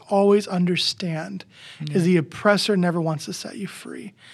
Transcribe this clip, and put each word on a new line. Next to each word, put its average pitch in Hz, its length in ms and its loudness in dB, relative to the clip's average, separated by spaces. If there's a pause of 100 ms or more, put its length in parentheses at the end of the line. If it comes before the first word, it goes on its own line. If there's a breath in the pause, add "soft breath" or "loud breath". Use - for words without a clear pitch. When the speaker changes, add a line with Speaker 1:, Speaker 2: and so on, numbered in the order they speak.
Speaker 1:
always 202 400 4
understand 180 960 -2 (340 loud breath)
Speaker 2:
Yeah. 147 200 -4
Speaker 1:
is 170 60 4
the 180 120 6
oppressor 202 640 2
never 175 200 2
wants 160 280 -4
to 190 80 -10
set - 240 -12
you 196 80 -10
free. - 480 -14 (200 loud breath)